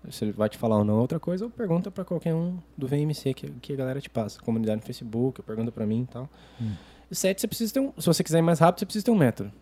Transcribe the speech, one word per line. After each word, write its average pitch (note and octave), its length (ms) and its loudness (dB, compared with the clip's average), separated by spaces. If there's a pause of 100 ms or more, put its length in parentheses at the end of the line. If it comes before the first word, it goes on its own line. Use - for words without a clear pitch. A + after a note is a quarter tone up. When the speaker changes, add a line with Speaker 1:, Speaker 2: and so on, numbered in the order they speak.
Speaker 1:
se - 160 -6
ele G#2 80 0
vai G#2+ 160 2
te - 80 -6
falar A2 220 2
ou G#2 60 6
não G#2+ 120 2
é A2 40 4
outra C#3 200 0
coisa, F#3 240 -4
ou A#3+ 60 -8
pergunta F3+ 400 -2
pra F#3 140 -8
qualquer E3 300 -2
um F3 220 -2 (200)
do C3+ 100 -4
V C#3 100 0
M D3 180 2
C C3+ 200 -2
que, C#3+ 160 -12 (100)
que - 140 -10
a - 20 -6
galera C3 240 -4
te - 80 -16
passa. G#2+ 320 -4
Comunidade A2 400 0
no - 20 -16
Facebook, B2 580 -4
ou - 40 -14
pergunta A2+ 260 -4
pra A2+ 160 -6
mim A2 160 0
e B2+ 100 -4
tal. B2 160 -12 (320)
Speaker 2:
Hum. A2 120 -2 (380)
Speaker 1:
E F#3 40 -10
sete, F#3+ 260 0
você - 60 -2
precisa A3 280 -4
ter C4+ 60 2
um, C#4 180 -2
se E3 80 -2
você F3 180 4
quiser D#3+ 140 2
ir E3+ 40 6
mais E3 180 4
rápido, E3+ 200 8
você G3+ 60 -4
precisa G#3 180 -6
ter B3 60 2
um A3+ 60 6
método G#2+ 460 2